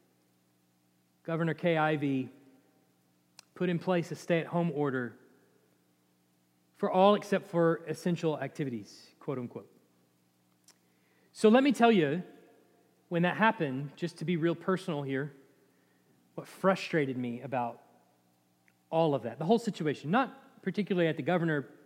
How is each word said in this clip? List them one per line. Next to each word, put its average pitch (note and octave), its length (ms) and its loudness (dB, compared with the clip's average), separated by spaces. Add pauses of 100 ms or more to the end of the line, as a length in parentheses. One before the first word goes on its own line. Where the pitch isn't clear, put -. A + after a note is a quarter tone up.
(1300)
Governor E3 260 -2
Kay E3+ 240 0
Ivey C#3+ 540 0 (1200)
put F3+ 140 -2
in F3 100 -2
place F3 340 -2
a - 20 -8
stay-at-home E3+ 600 -2
order C3 380 -2 (1700)
for G3+ 120 -2
all F#3+ 240 6
except G3 360 -4
for E3 360 2
essential D#3 520 -2
activities, B2+ 680 -8 (120)
quote C#3 160 -6
unquote. A#2+ 320 -10 (1700)
So G#3+ 160 6
let B3 120 8
me C#4+ 100 4
tell A#3 200 4
you, E3 300 2 (880)
when E3+ 120 0
that F3 140 2
happened, D3 580 0
just - 240 -8
to E3 60 -8
be E3+ 140 -2
real E3 160 0
personal F3 480 -4
here, C#3 320 -6 (1000)
what - 140 -14
frustrated D#3 680 0
me B2 240 -6
about B2 380 -4 (1120)
all D#3+ 240 2
of A#2 100 -2
that, A#2 140 -8
the D#3 60 -4
whole G#3+ 140 4
situation, D3+ 520 -4
not - 520 -4
particularly F3+ 460 0
at D#3 100 -2
the D#3+ 40 -6
governor D#3+ 440 0 (200)